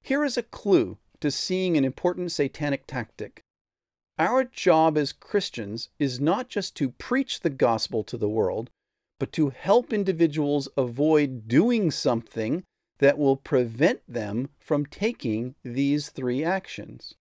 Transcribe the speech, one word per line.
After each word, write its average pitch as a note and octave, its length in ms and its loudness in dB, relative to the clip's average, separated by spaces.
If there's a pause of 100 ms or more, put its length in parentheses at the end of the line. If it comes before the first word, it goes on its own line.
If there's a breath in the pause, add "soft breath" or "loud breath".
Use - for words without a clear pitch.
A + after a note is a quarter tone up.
Here C#4+ 240 0
is B3 120 -2
a A#3 60 -4
clue B2 540 2 (220)
to D3 120 0
seeing F#3 460 -2
an C3+ 80 4
important F3 480 -4
satanic C#3+ 520 -2
tactic. - 560 -10 (760)
Our A#3 240 2
job D#3+ 540 4
as C#3+ 160 0
Christians A#2 760 -6 (100)
is B2+ 220 -2
not F3+ 300 0
just - 260 -6
to C3+ 140 -2
preach - 500 -4
the E3+ 100 -2
gospel A#2 540 0
to - 140 -10
the G#2+ 100 0
world, G#2+ 420 -2 (500)
but C3 140 -4
to D3 160 2
help A3+ 440 2
individuals D#3 840 0
avoid C3+ 720 0
doing F#3+ 440 4
something A#2+ 720 -2 (360)
that C#3 180 6
will C3+ 200 2
prevent B2+ 680 0
them A#2 440 -4 (100)
from D3 260 -2
taking B2+ 760 -4
these C#3 460 -2
three B2+ 340 -4
actions. D#3+ 760 -8